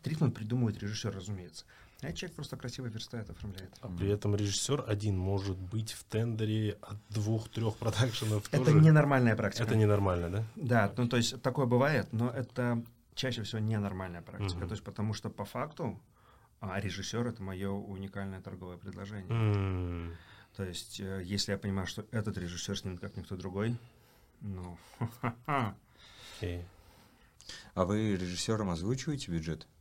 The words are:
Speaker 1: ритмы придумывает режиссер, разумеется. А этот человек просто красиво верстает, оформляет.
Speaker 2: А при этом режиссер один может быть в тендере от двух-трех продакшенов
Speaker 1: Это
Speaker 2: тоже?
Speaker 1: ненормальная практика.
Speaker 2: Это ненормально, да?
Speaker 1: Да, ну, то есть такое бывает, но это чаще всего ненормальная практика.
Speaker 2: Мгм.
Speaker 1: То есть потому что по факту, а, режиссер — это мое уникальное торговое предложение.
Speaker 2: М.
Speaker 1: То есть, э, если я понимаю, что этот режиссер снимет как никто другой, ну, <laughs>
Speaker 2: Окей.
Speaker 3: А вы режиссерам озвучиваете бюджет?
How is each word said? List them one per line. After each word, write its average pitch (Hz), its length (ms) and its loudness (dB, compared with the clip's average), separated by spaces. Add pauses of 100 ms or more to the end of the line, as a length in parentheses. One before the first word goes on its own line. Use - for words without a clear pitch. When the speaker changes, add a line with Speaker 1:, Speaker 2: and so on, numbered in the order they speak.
Speaker 1:
ритмы 151 260 2
придумывает 110 500 0
режиссер, 104 340 -4
разумеется. 95 500 -10 (360)
А 135 60 -8
этот - 100 -8
человек 180 180 -10
просто 139 220 -10
красиво 127 300 -8
верстает, 110 420 -8
оформляет. 95 400 -10 (120)
Speaker 2:
А - 80 -10
при 92 200 0
этом 104 260 4
режиссер 104 520 0
один 104 300 2
может 95 400 0
быть 104 360 -6
в - 120 -14
тендере 110 760 0
от 104 160 -12 (120)
двух-трех 107 680 0
продакшенов 110 760 2
Speaker 1:
Это 127 140 4
Speaker 2:
тоже? 156 160 10
Speaker 1:
ненормальная 143 560 8
практика. 104 280 0
Speaker 2:
Это 113 100 2
ненормально, 98 540 6
да? 104 140 0 (120)
Speaker 1:
Да, 117 420 2
ну, 123 100 2
то 123 100 2
есть 117 240 0
такое 131 240 2
бывает, 123 460 4
но 117 180 2
это 120 540 -2 (320)
чаще 117 280 -2
всего 107 180 -2
ненормальная 95 600 -2
практика. 90 380 -4
Speaker 2:
Мгм. 87 80 -2
Speaker 1:
То 101 60 -4
есть 104 100 -8
потому 107 300 -2
что 107 160 -4
по 101 160 -6
факту, 131 520 -6 (600)
а, 98 220 -4
режиссер — 98 460 -4
это 113 140 -6
мое 95 320 -4
уникальное 98 680 -8
торговое 90 360 -12
предложение. 98 540 -10
Speaker 2:
М. 92 840 0 (400)
Speaker 1:
То 98 80 -6
есть, - 340 -10
э, 95 240 -6
если 98 300 -2
я 95 40 -2
понимаю, 98 300 -2
что - 140 -8 (100)
этот 107 260 -2
режиссер 87 400 -6
снимет 90 220 -8
как 101 160 -10
никто 95 220 -8
другой, 98 400 -2 (640)
ну, 90 360 -8 (220)
<laughs> 120 760 -2 (600)
Speaker 2:
Окей. 87 280 -4 (1080)
Speaker 3:
А 92 100 4
вы 104 320 2
режиссерам 92 520 -2
озвучиваете 120 640 -4
бюджет? 80 360 -4 (140)